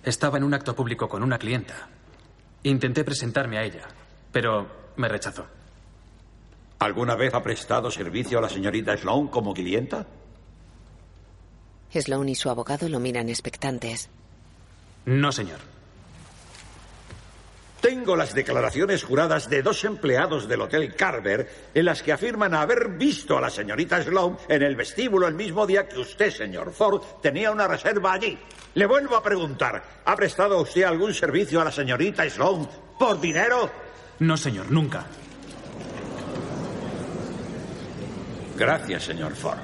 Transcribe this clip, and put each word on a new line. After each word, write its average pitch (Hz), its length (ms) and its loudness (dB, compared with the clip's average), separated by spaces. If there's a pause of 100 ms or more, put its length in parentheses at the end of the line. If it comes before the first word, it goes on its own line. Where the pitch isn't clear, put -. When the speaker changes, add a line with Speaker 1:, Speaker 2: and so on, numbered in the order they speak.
Speaker 1:
Estaba 139 340 0
en 139 60 2
un 143 100 2
acto 127 200 -2
público 117 340 -2
con 104 140 -4
una 127 160 0
clienta. - 500 -6 (760)
Intenté 135 400 2
presentarme 123 540 -2
a 110 40 -2
ella, 92 240 -8 (460)
pero 110 640 -2
me 117 120 0
rechazó. 98 380 -6 (1300)
Speaker 2:
¿Alguna 113 340 2
vez 123 200 2
ha 120 80 0
prestado 113 480 -2
servicio 117 480 -2
a 110 40 4
la 110 60 0
señorita 104 480 -2
Sloan 123 320 0
como 104 260 -2
clienta? 104 500 -2 (1900)
Speaker 3:
Sloan 139 340 0
y 131 60 -2
su 127 160 -2
abogado 143 380 -2
lo 147 100 -2
miran 120 300 -2
expectantes. 117 800 -6 (1000)
Speaker 1:
No, 139 240 4
señor. - 280 -6 (2250)
Speaker 2:
Tengo 240 340 2
las 151 180 0
declaraciones 131 680 2
juradas 151 480 2
de 143 100 4
dos 170 240 2
empleados 151 600 2
del 113 140 0
Hotel 135 340 0
Carver 120 800 -2
en 165 100 6
las 165 200 2
que 151 80 2
afirman 208 420 0
haber 226 360 2
visto 180 460 2
a 131 40 4
la 127 100 0
señorita 139 500 0
Sloan 180 380 2 (100)
en 147 140 4
el 143 140 2
vestíbulo 190 500 2
el 156 80 0
mismo 202 320 0
día 190 220 4
que 127 100 -8
usted, 185 320 0
señor 90 420 -6
Ford, 202 300 4 (180)
tenía 170 300 2
una 208 160 2
reserva 190 460 2
allí. 190 260 -2 (360)
Le 202 120 4
vuelvo 262 300 4
a 220 60 4
preguntar, 143 600 0 (220)
¿ha - 100 4
prestado 196 480 2
usted 180 220 4
algún 180 280 2
servicio 165 480 2
a 160 40 4
la 151 80 0
señorita 147 580 0
Sloan 156 380 2 (280)
por 214 240 2
dinero? 196 480 2 (520)
Speaker 1:
No, 160 160 4
señor, 98 340 -2
nunca. 143 340 2 (3500)
Speaker 2:
Gracias, 110 460 2
señor 80 320 -4
Ford. - 300 -4